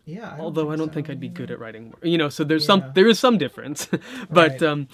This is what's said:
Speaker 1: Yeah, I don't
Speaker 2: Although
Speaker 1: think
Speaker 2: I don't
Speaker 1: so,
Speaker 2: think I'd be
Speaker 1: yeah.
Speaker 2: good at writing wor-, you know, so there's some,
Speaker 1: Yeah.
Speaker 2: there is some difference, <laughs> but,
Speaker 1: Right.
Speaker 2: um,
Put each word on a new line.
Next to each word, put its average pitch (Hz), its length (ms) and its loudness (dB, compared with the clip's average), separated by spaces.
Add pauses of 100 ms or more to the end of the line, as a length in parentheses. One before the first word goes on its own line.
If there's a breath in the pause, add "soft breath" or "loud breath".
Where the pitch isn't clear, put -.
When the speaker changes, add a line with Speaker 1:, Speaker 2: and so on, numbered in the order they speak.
Speaker 1:
Yeah, 196 200 -14
I - 40 -14
don't 147 100 -14
Speaker 2:
Although 160 220 -4
Speaker 1:
think 151 100 -2
Speaker 2:
I 156 40 -4
don't 156 120 -2
Speaker 1:
so, 156 60 -10
Speaker 2:
think 151 160 -6
I'd 131 100 -10
be 131 60 -10
Speaker 1:
yeah. 117 80 -12
Speaker 2:
good 123 160 -10
at 123 80 -10
writing 113 320 -16
wor-, - 120 -20
you 170 140 2
know, 151 140 0
so 156 140 -4
there's 156 200 2
some, 196 160 6
Speaker 1:
Yeah. 135 140 -6
Speaker 2:
there 190 140 8
is 226 100 4
some 240 180 4
difference, 135 500 -6
<laughs> 247 440 -8
but, 156 220 6
Speaker 1:
Right. 131 100 -6
Speaker 2:
um, 147 300 -2